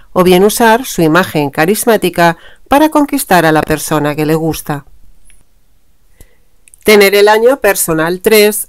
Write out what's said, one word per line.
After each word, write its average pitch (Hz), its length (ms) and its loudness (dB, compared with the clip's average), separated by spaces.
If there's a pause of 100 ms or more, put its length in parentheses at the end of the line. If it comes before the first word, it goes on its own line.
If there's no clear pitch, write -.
(120)
o 180 120 0
bien 180 200 4
usar 226 420 0
su - 160 -6
imagen 160 480 0
carismática 185 880 -2 (300)
para 302 220 2
conquistar 277 560 0
a 160 80 0
la 151 80 0
persona 147 520 -4
que 151 120 -4
le 156 100 -2
gusta. 151 500 -6 (2000)
Tener 202 320 4
el 208 140 4
año 233 320 2
personal 175 580 -2
tres 208 500 0